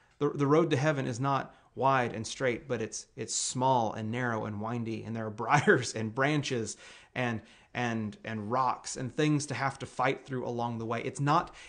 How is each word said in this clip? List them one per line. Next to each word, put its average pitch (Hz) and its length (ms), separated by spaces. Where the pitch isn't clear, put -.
The, 143 100
the 143 160
road 151 260
to 143 60
heaven 139 300
is 117 120
not 135 360
wide 127 400
and 110 140
straight, 123 400
but 120 140
it's, - 340
it's - 200
small 127 580
and 110 180
narrow 117 340
and 104 160
windy, 110 420
and 110 120
there 113 100
are 110 40
<laughs> - 20
briars 123 640
and 110 180
branches 135 640
and, 120 260
and, 113 500
and 107 280
rocks 127 460
and 127 180
things 151 320
to 127 80
have 131 240
to 127 80
fight - 380
through 127 200
along 120 320
the 113 80
way. 117 180
It's 127 160
not, 147 360